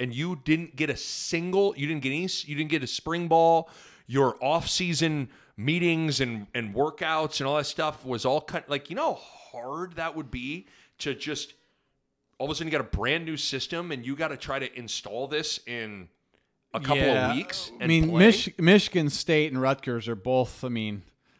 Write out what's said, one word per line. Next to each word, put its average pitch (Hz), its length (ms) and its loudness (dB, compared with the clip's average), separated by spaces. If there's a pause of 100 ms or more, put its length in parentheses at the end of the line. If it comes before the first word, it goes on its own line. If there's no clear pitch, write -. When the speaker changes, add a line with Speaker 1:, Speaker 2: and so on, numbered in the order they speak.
Speaker 1:
and 127 140 -4
you 160 300 -4
didn't 160 300 0
get 151 160 -2
a 117 60 -2
single, 190 800 0
you 139 100 -4
didn't 151 160 -2
get 135 80 0
any, 151 120 -2 (220)
you 147 120 -8
didn't 151 140 -2
get 156 120 0
a 127 60 -6
spring 170 400 -4
ball. 165 420 4 (360)
Your 127 340 2
off-season 151 880 0 (280)
meetings 160 640 0
and, 117 340 -4
and 110 200 -4
workouts 156 680 -2
and 135 60 -2
all 143 100 2
that 143 100 0
stuff 156 400 -4
was 123 180 -4
all 135 160 2
cut. - 300 -8
Like, 143 200 -4
you 175 60 -8
know 285 180 0
how - 60 -14 (400)
hard 160 360 -8
that 165 200 -6
would 143 140 -8
be 135 360 -10 (320)
to 139 160 -4
just - 380 -8 (840)
all 135 80 -4
of 147 60 -2
a - 20 -2
sudden 160 140 -6
you 151 40 -6
got 147 80 2
a 117 160 -6
brand 139 300 0
new 160 100 -6
system 165 560 -4
and 123 120 -8
you 135 120 -8
gotta 151 200 -4
try 135 220 -6
to 127 200 -8
install 117 500 -8
this 151 380 -4
in 107 420 -8 (640)
a - 60 -4
couple 143 160 0
Speaker 2:
Yeah. 131 340 4
Speaker 1:
of 120 60 0
weeks - 380 -6
Speaker 2:
I - 80 -10
Speaker 1:
and 123 60 0
Speaker 2:
mean, 160 220 6
Speaker 1:
play? 165 160 2
Speaker 2:
Mich-, - 320 4
Michigan 175 520 6
State 151 420 2
and 131 80 0
Rutgers 127 480 0
are 117 80 -2
both, 127 480 0
I 131 40 -2
mean, 107 340 -4 (380)